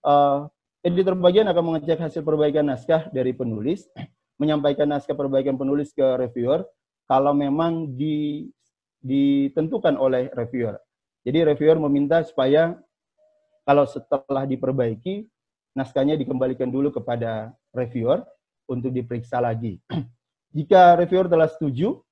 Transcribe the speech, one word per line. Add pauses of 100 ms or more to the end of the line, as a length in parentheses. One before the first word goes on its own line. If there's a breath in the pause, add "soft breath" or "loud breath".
Eh, (540)
editor
bagian
akan
mengecek
hasil
perbaikan
naskah
dari
penulis, (100)
<clears throat>
menyampaikan
naskah
perbaikan
penulis
ke (160)
reviewer (400)
kalau
memang
di-, (520)
ditentukan
oleh
reviewer. (440)
Jadi
reviewer
meminta
supaya (880)
kalau
setelah
diperbaiki, (500)
naskahnya
dikembalikan
dulu
kepada (160)
reviewer (400)
untuk
diperiksa
lagi.
<clears throat>
Jika
reviewer
telah
setuju